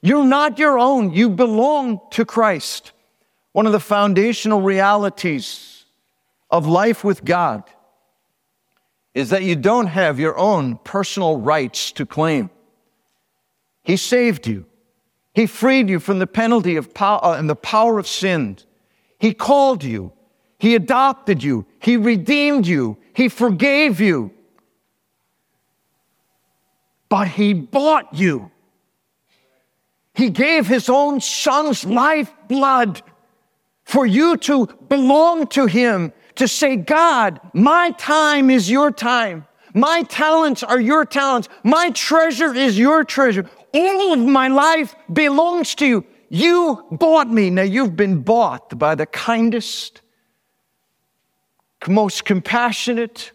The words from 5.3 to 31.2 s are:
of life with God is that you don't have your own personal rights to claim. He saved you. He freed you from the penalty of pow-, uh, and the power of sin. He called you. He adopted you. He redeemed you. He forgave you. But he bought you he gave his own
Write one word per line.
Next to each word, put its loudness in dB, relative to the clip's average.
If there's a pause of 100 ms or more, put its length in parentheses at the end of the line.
of 0
life 0
with -2
God -2 (1500)
is -4
that 0
you -2
don't 0
have -2
your -2
own 0
personal -4
rights -4
to -8
claim. -2 (1300)
He -2
saved -2
you. -8 (680)
He 0
freed 0
you -2
from -4
the -2
penalty 0
of -8
pow-, 0
uh, 0
and -4
the -2
power 0
of -6
sin. -4 (600)
He 0
called 0
you. -8 (480)
He 4
adopted 0
you. -2 (140)
He 2
redeemed 0
you. -2 (160)
He 0
forgave 0
you. 0 (2750)
But 0
he 0
bought -2
you -2 (1600)
he 2
gave 0
his -2
own 2